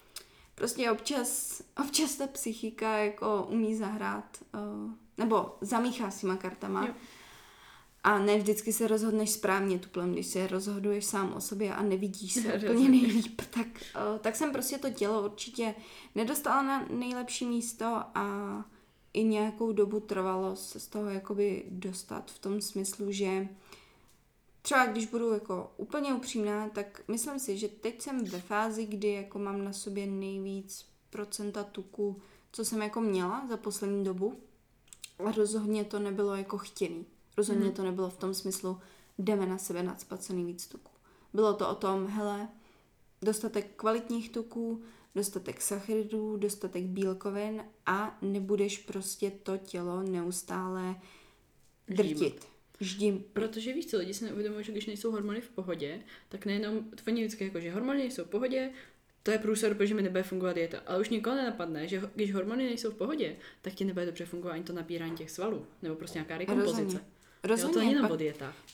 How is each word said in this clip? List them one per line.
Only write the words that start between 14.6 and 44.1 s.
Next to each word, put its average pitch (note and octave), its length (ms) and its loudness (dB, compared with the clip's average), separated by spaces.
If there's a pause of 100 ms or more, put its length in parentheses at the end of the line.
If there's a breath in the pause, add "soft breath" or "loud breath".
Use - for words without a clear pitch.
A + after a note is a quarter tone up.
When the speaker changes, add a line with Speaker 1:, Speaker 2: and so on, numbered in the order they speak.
Speaker 1:
to C4+ 120 -2
tělo G#3 320 2
určitě G#3+ 520 -2 (400 loud breath)
nedostala B3+ 480 2
na C4+ 280 0
nejlepší B3 560 -2
místo A#3 380 0 (300)
a G3+ 500 -2 (480 soft breath)
i A3 120 4
nějakou A3 480 2
dobu G#3 280 4
trvalo F#3+ 560 0
se - 240 -10
z - 60 -12
toho G#3 240 -2
jakoby G3 600 0
dostat F#3 600 -6
v - 80 -18
tom G3+ 220 -2
smyslu, G3+ 520 -2
že G3 360 0 (1120 loud breath)
třeba C4 240 6
když A3 200 0
budu A#3 260 2
jako F#3+ 440 -2
úplně C#4+ 380 0
upřímná, G#3+ 540 0
tak G3+ 400 -6
myslím C4+ 300 -2
si, G3+ 200 -2
že G#3+ 100 -2
teď A3 340 -6
jsem C4 220 -2
ve F3+ 160 -4
fázi, G#3+ 460 0
kdy G#3 260 0
jako G3 260 -6
mám G3+ 260 -2
na G3+ 80 -4
sobě G3+ 340 -4
nejvíc G3 800 -6 (240)
procenta G#3 540 -6
tuku, G3+ 580 -4 (300 loud breath)
co A3+ 120 -4
jsem A3 180 0
jako G#3+ 180 -2
měla G#3 480 0
za A3+ 80 -2
poslední G3+ 480 -2
dobu. F#3+ 360 0 (840)
A A3 60 4
rozhodně G#3+ 520 2
to G#3 140 -4
nebylo G3+ 380 2
jako G3 220 -4
chtěný. E3+ 480 -4 (300)
Rozhodně G#3 280 4
Speaker 2:
Mhm. F#3+ 100 4
Speaker 1:
to F#3+ 100 -2
nebylo F#3 260 0
v F3+ 60 -14
tom F#3+ 180 -2
smyslu, F#3 460 -4 (380 loud breath)
jdeme G3 280 2
na F#3 120 -2
sebe F3 240 -4
nacpat F#3 400 -6
co - 100 -8
nejvíc F3 340 -4
tuku. - 240 -18 (440 soft breath)
Bylo G#3 200 6
to G3+ 140 0
o G3 60 0
tom, F#3+ 320 2
hele, G#3 420 -2 (760 soft breath)
dostatek G#3+ 540 0
kvalitních A3+ 540 0